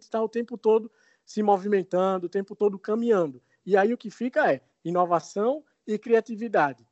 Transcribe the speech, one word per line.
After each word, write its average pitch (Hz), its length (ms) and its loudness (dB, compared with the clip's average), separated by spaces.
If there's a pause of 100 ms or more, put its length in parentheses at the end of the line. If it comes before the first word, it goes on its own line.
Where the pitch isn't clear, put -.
tá 220 140 -4
o 220 60 -4
tempo 233 280 -8
todo 220 320 2 (360)
se - 160 -6
movimentando, 190 880 0
o - 20 -6
tempo 196 260 -8
todo 202 220 0
caminhando. 208 640 0 (240)
E 185 100 0
aí 202 160 4
o 247 60 -4
que 202 140 -14
fica 247 420 0
é 131 80 -4 (220)
inovação 180 800 -2 (240)
e 214 100 -4
criatividade, 208 960 -2